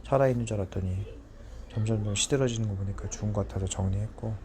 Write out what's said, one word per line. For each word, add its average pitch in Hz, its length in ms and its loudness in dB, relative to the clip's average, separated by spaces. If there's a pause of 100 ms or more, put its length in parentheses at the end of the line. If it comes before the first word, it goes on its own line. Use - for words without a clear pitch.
살아있는 131 440 4
줄 107 100 0
알았더니 92 480 0 (680)
점점 110 320 2
좀 104 120 0
시들어지는 117 520 2
거 101 80 0
보니까 98 340 -4
죽은 107 220 -2
것 101 160 0
같아서 95 200 -2
정리했고 101 640 -2 (120)